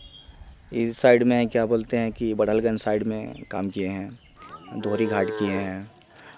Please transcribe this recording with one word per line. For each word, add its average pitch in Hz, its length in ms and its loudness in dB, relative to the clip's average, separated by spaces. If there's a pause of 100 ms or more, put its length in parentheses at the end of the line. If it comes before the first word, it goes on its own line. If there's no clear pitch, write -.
(720)
इस 117 240 -2
साइड 123 260 8
में, 120 240 4
क्या 113 180 2
बोलते 113 320 0
हैं 113 140 0
कि 110 220 -4
बड़हलगंज 107 460 2
साइड 107 240 0
में 110 480 -6
काम 98 180 -4
किए 95 180 -4
हैं, 98 320 -8 (540)
दोहरी 107 320 0
घाट 104 240 2
किए 107 220 -2
हैं 98 400 -6 (460)